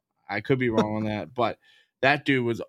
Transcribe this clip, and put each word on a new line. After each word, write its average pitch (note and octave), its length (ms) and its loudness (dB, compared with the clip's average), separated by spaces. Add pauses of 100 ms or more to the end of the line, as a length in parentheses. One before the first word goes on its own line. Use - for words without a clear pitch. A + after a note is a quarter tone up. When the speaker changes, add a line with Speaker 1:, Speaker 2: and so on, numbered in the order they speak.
(280)
Speaker 1:
I G#2 120 -4
could C3 180 2
be B2 120 0
wrong G#2+ 260 0
on A2 80 -4
Speaker 2:
<laughs> G#2+ 60 -2
Speaker 1:
that, G2+ 240 -6
but A2+ 240 -2 (440)
that C#3 220 2
dude C3 200 2
was A#2 240 -2